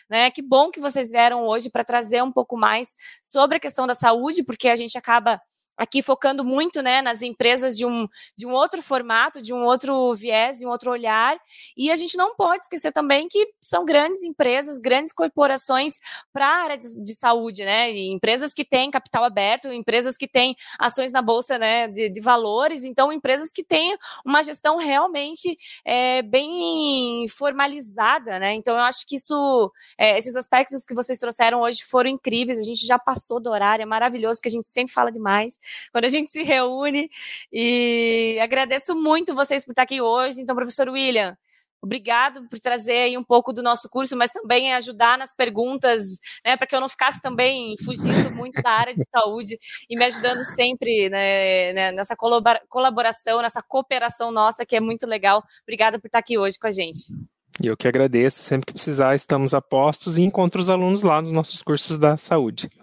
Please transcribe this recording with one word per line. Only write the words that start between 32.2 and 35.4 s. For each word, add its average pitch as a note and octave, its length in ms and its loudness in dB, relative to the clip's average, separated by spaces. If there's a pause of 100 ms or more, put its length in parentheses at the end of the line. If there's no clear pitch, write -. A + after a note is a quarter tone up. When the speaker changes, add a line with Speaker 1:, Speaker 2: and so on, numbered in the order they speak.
Speaker 1:
A G#3+ 40 -4
gente A3+ 220 -4
já B3 140 2
passou B3 400 -2
do A#3 120 -6
horário, G#3+ 340 2
é - 20 -8
maravilhoso, A3+ 560 -2
que B3 60 -4
a - 20 0
gente A3+ 160 -6
sempre B3+ 260 -4
fala A#3+ 200 0
demais G#3+ 440 -2 (360)